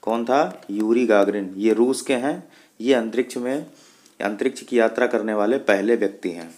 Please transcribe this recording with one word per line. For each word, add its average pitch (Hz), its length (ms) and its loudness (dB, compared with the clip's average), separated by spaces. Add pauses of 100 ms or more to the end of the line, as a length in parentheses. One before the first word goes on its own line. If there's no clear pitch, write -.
कौन 117 220 -2
था? 147 360 0 (100)
यूरी 110 360 2
गागरिन। 101 500 2
ये 110 160 2
रूस 123 300 2
के 139 120 -2
हैं, 147 340 -4 (320)
ये 127 140 4
अंतरिक्ष 117 420 -2
में, 131 300 -4 (540)
अंतरिक्ष 104 420 -4
की 120 160 -2
यात्रा 113 280 2
करने 110 280 -2
वाले 107 240 0
पहले 107 380 0
व्यक्ति 98 340 -4
हैं। 82 280 -14